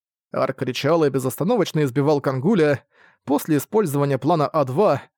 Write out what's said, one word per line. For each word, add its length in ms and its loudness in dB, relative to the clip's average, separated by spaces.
Арк 280 -2
кричал 440 0
и 60 2
безостановочно 760 -2
избивал 380 0
Кангуля. 640 0
После 320 0
использования 580 0
плана 300 0
А 180 0
два, 380 2